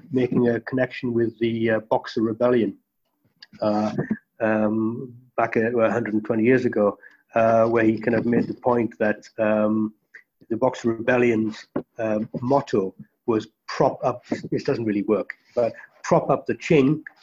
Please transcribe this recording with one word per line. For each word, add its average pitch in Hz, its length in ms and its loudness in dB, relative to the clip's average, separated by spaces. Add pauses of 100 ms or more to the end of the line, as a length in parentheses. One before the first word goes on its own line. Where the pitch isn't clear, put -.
(120)
making 123 380 2
a 117 100 0
connection 127 540 -4
with 117 260 0
the, 113 320 0
uh, 110 80 0
Boxer 123 420 -4
Rebellion, 113 540 2 (840)
uh, 107 320 0 (480)
um, 110 720 -2 (240)
back 113 180 -2
a, 117 220 0
a 113 140 2
hundred 110 240 -2
and 107 100 -2
twenty 110 180 0
years 127 220 4
ago, 107 320 0 (380)
uh, 113 300 4
where 117 180 2
he 110 140 4
kind 117 200 0
of 110 80 0
made 117 220 2
the 107 60 -8
point 120 460 0
that, 104 300 -2 (100)
um, 107 540 0 (560)
the 113 80 -4
Boxer 123 320 -2
Rebellion's, 113 760 0 (320)
um, 110 300 -2 (140)
motto 120 520 0 (320)
was 110 220 -2 (200)
"Prop - 360 0
up," 123 220 -4 (260)
this 131 120 -2
doesn't 117 220 -2
really 101 180 -2
work, 98 300 -2 (220)
but 117 180 0 (300)
"Prop 160 260 2
up 135 160 0
the 117 100 -4
Qing, 151 480 2 (200)